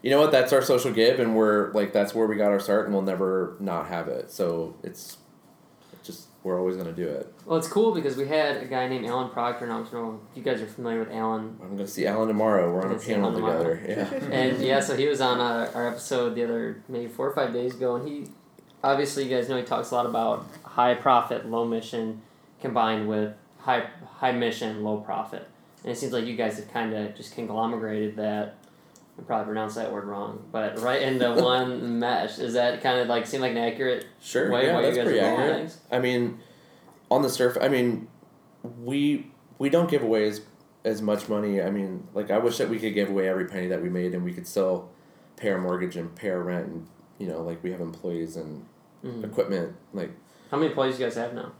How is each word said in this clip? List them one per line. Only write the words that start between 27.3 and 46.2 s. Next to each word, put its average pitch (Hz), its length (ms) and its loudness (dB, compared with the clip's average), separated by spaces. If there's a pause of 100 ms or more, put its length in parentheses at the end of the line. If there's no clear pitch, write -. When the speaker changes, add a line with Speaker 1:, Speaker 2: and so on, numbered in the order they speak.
Speaker 2:
conglomerated 107 840 -2
that. 104 380 -2 (640)
I - 40 -16
probably 107 220 -2
pronounced 107 300 -4
that 107 160 -4
word 101 140 -6
wrong, 104 460 -8
but 107 280 -4
right 123 220 2
into 127 320 2
Speaker 1:
<laughs> 120 100 6
Speaker 2:
one 123 560 2
mesh. 110 400 0
Is 120 140 -2
that 123 280 2
kinda, 123 240 4
like, 117 220 2
seem 135 140 -2
like 127 100 2
an 117 60 -2
accurate 117 480 0 (160)
Speaker 1:
Sure, 123 300 0
Speaker 2:
way 127 160 4
Speaker 1:
yeah, 170 80 4
Speaker 2:
where - 80 4
Speaker 1:
that's 123 120 4
Speaker 2:
you 120 80 2
guys - 80 4
Speaker 1:
pretty 113 80 4
Speaker 2:
are 98 40 4 (120)
doing 120 60 2
Speaker 1:
accurate. 151 140 2 (140)
Speaker 2:
things? - 100 -18 (120)
Speaker 1:
I 123 80 2
mean, 123 400 0 (720)
on 139 140 6
the 131 60 2
surf-, 123 300 2
I 131 80 4
mean, 123 400 2 (760)
we, 143 480 0 (280)
we 139 100 0
don't 170 200 4
give 143 140 2
away 110 240 4
as, 107 140 -4 (440)
as 107 160 0
much 104 260 0
money. 104 340 0
I 92 100 0
mean, 95 420 -4
like, 101 180 -4
I 104 60 4
wish 117 220 2
that 104 100 0
we 110 100 -2
could 107 140 -2
give 101 160 2
away 95 180 2
every 92 180 0
penny 90 220 -4
that 87 140 -2
we 90 80 -2
made 90 240 -2
and 90 100 -2
we 87 100 -4
could 87 140 -12
still 92 420 0 (460)
pay 107 140 -4
our 92 100 0
mortgage 90 380 -2
and 85 180 -8
pay 101 140 -6